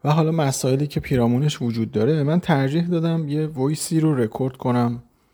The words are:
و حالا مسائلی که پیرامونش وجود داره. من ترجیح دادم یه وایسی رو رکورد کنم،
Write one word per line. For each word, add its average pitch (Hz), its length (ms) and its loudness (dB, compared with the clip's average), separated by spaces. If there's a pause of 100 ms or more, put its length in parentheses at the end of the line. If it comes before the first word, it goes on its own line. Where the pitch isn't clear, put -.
و 143 60 2
حالا 156 220 4
مسائلی 139 540 0
که 143 140 -4
پیرامونش 127 640 0
وجود 117 280 -2
داره. 139 320 0
من 160 180 2
ترجیح 147 460 0
دادم 165 420 -2
یه 151 180 -2
وایسی 151 540 -2
رو 156 140 2
رکورد 127 420 -2
کنم، 120 460 0 (300)